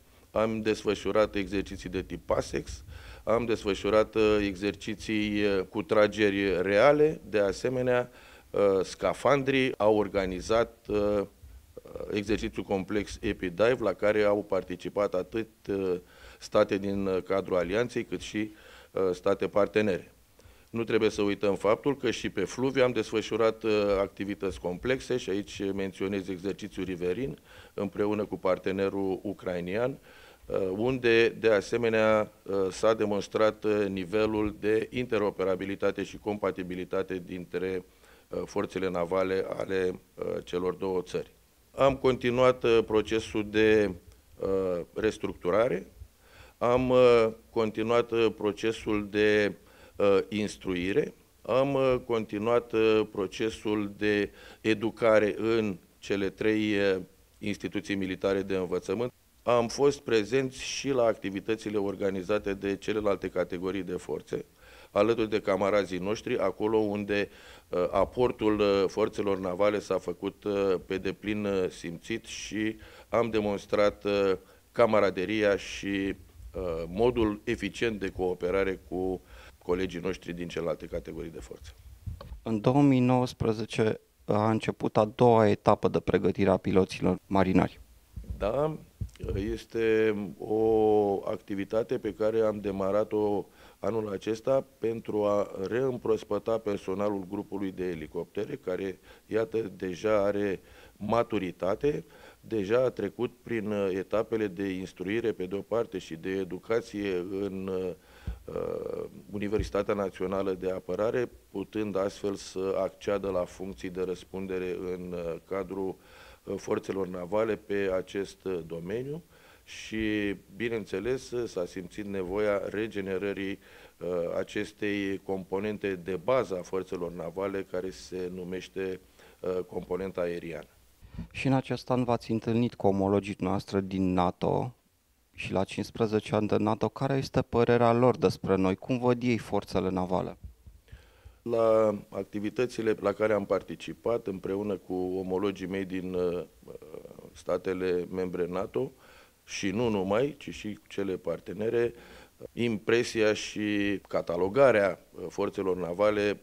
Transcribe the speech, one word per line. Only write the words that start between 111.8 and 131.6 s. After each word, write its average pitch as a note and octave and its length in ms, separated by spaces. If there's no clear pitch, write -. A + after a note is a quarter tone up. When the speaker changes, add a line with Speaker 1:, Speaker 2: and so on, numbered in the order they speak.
Speaker 1:
astfel G2+ 380
să F#2+ 440
acceadă G2 520
la F2+ 140
funcții F#2 460
de F#2 120
răspundere F2+ 800
în, F2+ 360
uh, E2+ 180
cadrul, F#2+ 480
uh, G2+ 120
forțelor G2 500
navale F#2+ 500
pe G2+ 380
acest, F#2 500
uh, F#2 220
domeniu A2 560
și, G#2+ 720
bineînțeles, A2+ 760
s-a F2+ 200
simțit F#2+ 400
nevoia G2 640
regenerării, G2 920
uh, F2 100
acestei G2 880
componente G2 680
de F2+ 300
bază A2 340
a F2 40
forțelor F2+ 500
navale, F#2 580
care F#2 200
se F2+ 440
numește, F#2 640
uh, F#2 260
componenta F2+ 540
aeriană. E2 460
Speaker 2:
Și - 160
în C3 60
acest C3 380